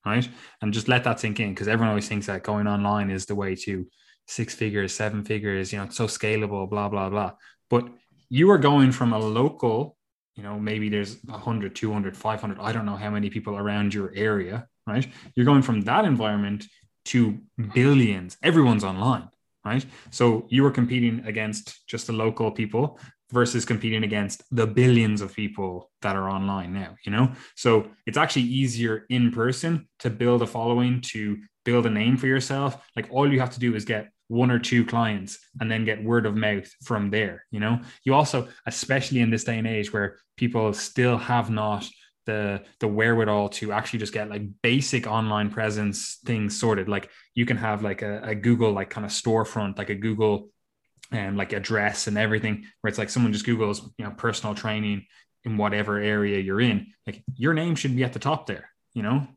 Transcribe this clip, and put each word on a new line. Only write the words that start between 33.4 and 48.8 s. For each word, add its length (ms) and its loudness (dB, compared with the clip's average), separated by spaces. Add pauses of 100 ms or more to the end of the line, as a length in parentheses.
have 100 -2
to 100 -12
do 140 2
is 100 -4
get 240 -4 (200)
one 220 2
or 80 4
two 260 2
clients 540 -2 (220)
and 100 -4
then 140 0
get 180 -2
word 220 2
of 120 0
mouth 340 -2 (140)
from 260 -2
there, 400 -2
you 100 -6
know? 200 0 (220)
You 120 4
also, 340 2 (160)
especially 560 0
in 80 4
this 160 0
day 140 -2
and 80 -2
age 260 -4
where 240 -2 (220)
people 340 2
still 460 0
have 320 0
not 360 -2 (380)
the, 380 -4 (180)
the 80 0
wherewithal 600 2
to 220 -8
actually 260 -4
just 160 -6
get, 160 -6
like, 320 -10
basic 440 2
online 440 0
presence 760 -4
things 340 -2
sorted. 300 2
Like, 220 -4 (240)
you 100 2
can 140 0
have, 240 -2
like, 180 -4
a, 220 -6
a 120 -4
Google, 380 2
like, 160 -4